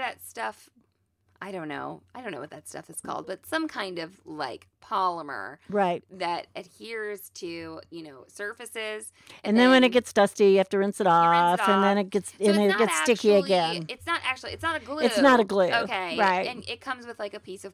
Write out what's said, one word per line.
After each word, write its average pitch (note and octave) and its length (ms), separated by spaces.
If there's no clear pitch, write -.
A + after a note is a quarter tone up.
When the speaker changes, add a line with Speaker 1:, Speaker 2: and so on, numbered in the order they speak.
Speaker 1:
of C4 60
that - 200
stuff, - 420
I G3 100
don't E3 160
know. C#3 340
I A#3+ 60
don't A3 120
know C3+ 80
what D3+ 100
that - 180
stuff - 220
is E3 100
called, D#3 260
but F#3+ 200
some D#4+ 200
kind G3 320
of, E3 280
like, C#3+ 400
polymer D#3 760
Speaker 2:
Right. F#3 400
Speaker 1:
that E3+ 440
adheres G#3 840
to, E3 440
you E3 120
know, C#3+ 260
surfaces. A3 800
Speaker 2:
And G#3+ 140
then B3 140
when C4 80
it B3+ 80
Speaker 1:
then B3 60
Speaker 2:
gets A#3+ 200
dusty, G3+ 380
you G3 80
have F#3+ 100
to G3+ 100
rinse G3 220
it G#3+ 60
Speaker 1:
you F3+ 40
rinse E3+ 120
it E3+ 380
Speaker 2:
off, G3 80
and F#3+ 140
then G3+ 140
Speaker 1:
off. G3+ 80
Speaker 2:
it F#3+ 60
gets, G3+ 220
Speaker 1:
So F#3+ 120
Speaker 2:
and G#3+ 60
Speaker 1:
it's G3+ 80
Speaker 2:
it G#3 100
Speaker 1:
not F#3+ 100
Speaker 2:
gets G#3 200
sticky A3 380
Speaker 1:
actually, F#3+ 180
Speaker 2:
again. E3+ 340
Speaker 1:
it's - 160
not E4+ 180
actually, C4 300
it's - 100
not E4 200
a - 20
glue. C#4 140
Speaker 2:
It's D#4 180
not C4+ 240
a G#3+ 40
glue. F#3+ 280
Speaker 1:
Okay. G3 460
Speaker 2:
Right. F#3+ 280
Speaker 1:
And G#3+ 220
it A#3+ 140
comes B3 240
with, A#3 120
like, G#3 140
a G#3 80
piece F#3 240
of F#3+ 100